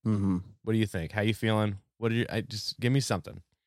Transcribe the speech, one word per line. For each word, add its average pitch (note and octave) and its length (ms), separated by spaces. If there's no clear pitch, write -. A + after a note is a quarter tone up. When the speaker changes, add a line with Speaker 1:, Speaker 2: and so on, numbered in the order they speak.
Speaker 1:
Mm-hmm. G2 320
Speaker 2:
What A2 100
do A2+ 40
you A2 80
think? E2+ 280
How G#2+ 80
you G#2+ 120
feeling? G#2+ 460
What A2+ 140
are A2+ 40
you? A#2 140
I, A2+ 120
just - 380
give A#2+ 120
me C3+ 80
something. - 420